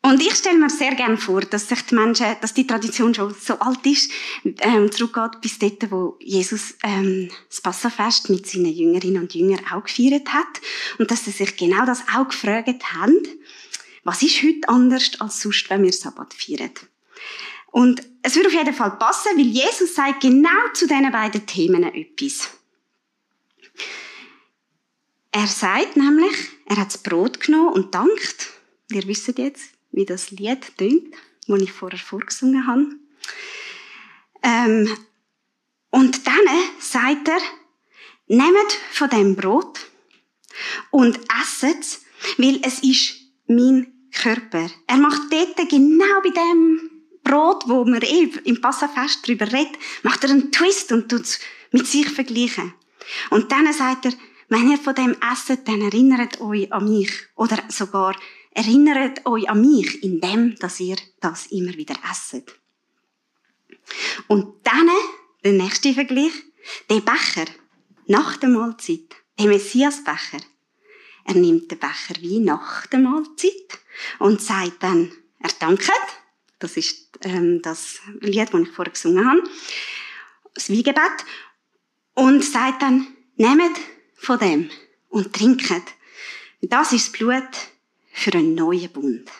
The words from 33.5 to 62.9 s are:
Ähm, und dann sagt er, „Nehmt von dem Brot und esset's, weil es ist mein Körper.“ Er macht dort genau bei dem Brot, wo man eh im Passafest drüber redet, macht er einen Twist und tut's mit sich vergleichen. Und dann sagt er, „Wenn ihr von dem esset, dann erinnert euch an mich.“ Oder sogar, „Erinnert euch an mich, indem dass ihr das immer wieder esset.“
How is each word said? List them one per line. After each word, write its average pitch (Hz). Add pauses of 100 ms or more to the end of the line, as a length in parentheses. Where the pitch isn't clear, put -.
Ähm, 220 (960)
und 262
dann 339 (320)
sagt 285
er, 330 (880)
„Nehmt 359 (200)
von 269
dem 202
Brot 196 (1120)
und 247 (240)
esset's, - (360)
weil 269
es 262
ist - (320)
mein 247 (200)
Körper.“ 220 (160)
Er 247
macht 294
dort 339
genau 320
bei 370
dem 330 (340)
Brot, 311
wo 247
man 233
eh 311 (140)
im 240
Passafest 277
drüber 214
redet, 302 (240)
macht -
er 269
einen 277
Twist 370
und 226
tut's - (320)
mit 254
sich 285
vergleichen. 240 (560)
Und 220
dann 294
sagt 262
er, 247 (360)
„Wenn 233
ihr 285
von 285
dem 254 (160)
esset, 262
dann 214
erinnert 240
euch 208
an 208
mich.“ 208 (220)
Oder 220 (100)
sogar, 196 (360)
„Erinnert 269
euch 226
an 214
mich, 254
indem 196
dass 175
ihr 185 (240)
das 165
immer 180
wieder 151 (140)
esset.“ - (1700)